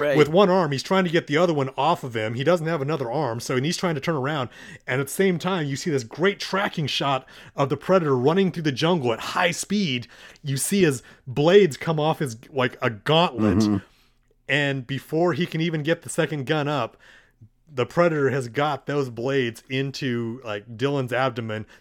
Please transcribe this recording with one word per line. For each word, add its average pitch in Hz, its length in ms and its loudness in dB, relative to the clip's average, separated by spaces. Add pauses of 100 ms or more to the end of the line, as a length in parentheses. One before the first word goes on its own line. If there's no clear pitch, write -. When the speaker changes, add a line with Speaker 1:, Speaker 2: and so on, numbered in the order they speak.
Speaker 1:
right. 143 160 2
Speaker 2:
with 147 120 6
one 180 200 4
arm, 180 220 2
he's 135 140 -4
trying 190 180 2
to 180 80 0
get 160 160 2
the 147 120 0
other 175 140 4
one 135 240 0
off 156 280 2
of 120 100 -8
him. 113 200 -2
He 131 100 -6
doesn't 160 240 2
have 165 120 -2
another 139 300 -4
arm, 120 300 -2
so, 135 160 -4
and 127 100 2
he's 180 100 -2
trying 170 200 -2
to 135 40 -6
turn 165 140 -2
around. 139 340 -2 (380)
And 131 140 0
at 143 80 -4
the - 40 -12
same 185 280 0
time, 180 260 -2
you 139 80 -4
see 170 160 -4
this 131 140 0
great 190 340 -2
tracking 190 480 -2
shot 139 400 -2 (300)
of 139 120 2
the 147 80 0
predator 165 400 2
running 165 360 4
through 175 100 -8
the 151 80 0
jungle 139 420 0
at 110 60 -4
high - 320 -2
speed. 160 560 -2 (380)
You 135 120 -2
see 196 260 0
his 139 200 2 (240)
blades 156 500 6
come 160 220 -2
off 156 220 0
his, 123 160 -4 (160)
like, 127 280 0
a 127 100 0
gauntlet. 117 680 2
Speaker 1:
Mm-hmm. 104 180 2 (720)
Speaker 2:
And 139 380 0
before 156 460 -2
he 165 140 -2
can 160 160 -4
even 160 200 -2
get 165 200 -2
the - 60 -16
second 151 380 -4
gun 151 220 0
up, 135 280 -2 (720)
the 127 180 -2
predator 156 440 2
has 127 160 -2
got 139 400 -2
those 139 240 -2
blades 120 580 -2
into, 131 760 -4
like, 107 320 -8
Dylan's 135 360 -2
abdomen, 117 540 -2 (140)